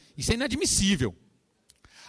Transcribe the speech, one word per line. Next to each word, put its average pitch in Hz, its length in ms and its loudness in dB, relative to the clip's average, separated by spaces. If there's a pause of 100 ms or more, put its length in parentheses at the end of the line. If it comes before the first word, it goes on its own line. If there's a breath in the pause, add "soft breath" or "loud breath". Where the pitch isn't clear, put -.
(160 soft breath)
Isso 120 160 0
é 233 40 0
inadmissível. 202 760 0 (960 loud breath)